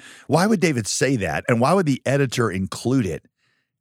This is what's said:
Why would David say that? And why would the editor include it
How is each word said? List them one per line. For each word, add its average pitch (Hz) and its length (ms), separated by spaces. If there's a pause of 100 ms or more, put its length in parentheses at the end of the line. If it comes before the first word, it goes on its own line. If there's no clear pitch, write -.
(280)
Why 160 180
would 220 140
David 147 260
say 139 300
that? 90 320
And 120 120
why 135 140
would 190 140
the 135 180
editor 123 460
include 98 560
it 78 180 (560)